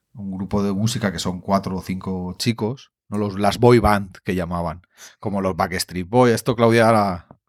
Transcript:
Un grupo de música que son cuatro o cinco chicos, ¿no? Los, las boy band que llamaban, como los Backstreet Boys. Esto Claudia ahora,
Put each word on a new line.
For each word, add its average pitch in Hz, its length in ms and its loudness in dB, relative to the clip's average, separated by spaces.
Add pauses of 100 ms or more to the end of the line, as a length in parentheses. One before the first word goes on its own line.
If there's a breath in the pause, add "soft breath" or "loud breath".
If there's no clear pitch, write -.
(140)
Un 98 180 -10
grupo 95 320 -4
de 101 100 -2
música 110 380 -2
que 82 80 -8
son 90 220 -6
cuatro 95 360 -4
o 87 40 -8
cinco 92 560 -8
chicos, 113 540 -4 (180)
¿no? 104 80 -8
Los, 101 220 -4
las 101 200 0
boy 120 200 8
band 101 440 0
que 98 120 -4
llamaban, 87 500 -6 (340 soft breath)
como 98 220 -4
los 92 140 0
Backstreet 90 520 -4
Boys. 120 280 4
Esto 113 200 -2
Claudia 117 320 6
ahora, 101 400 2 (220)